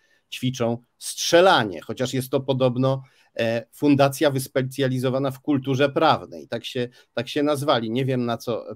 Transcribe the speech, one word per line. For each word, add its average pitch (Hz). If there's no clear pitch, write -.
ćwiczą 120
strzelanie, 147
chociaż 127
jest 127
to 139
podobno, 131
e, 113
fundacja 139
wyspecjalizowana 131
w 131
kulturze 135
prawnej. 95
Tak 117
się, 123
tak 120
się 147
nazwali. 139
Nie 131
wiem, 127
na 117
co 113